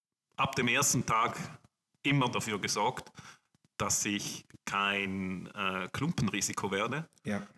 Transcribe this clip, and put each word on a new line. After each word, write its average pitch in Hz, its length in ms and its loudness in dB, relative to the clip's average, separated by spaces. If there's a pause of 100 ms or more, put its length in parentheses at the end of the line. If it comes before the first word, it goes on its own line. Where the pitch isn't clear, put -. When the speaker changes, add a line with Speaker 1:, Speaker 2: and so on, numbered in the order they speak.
(380)
Speaker 1:
ab - 180 2
dem 123 120 2
ersten 127 380 4
Tag 117 320 2 (680)
immer 139 260 4
dafür 107 300 -2
gesorgt, 107 520 0 (680)
dass - 280 0
ich - 400 -4 (200)
kein, 98 840 0
äh, 95 440 -2
Klumpenrisiko 107 800 0
werde, 117 380 0 (160)
Speaker 2:
Ja. 101 200 -4 (120)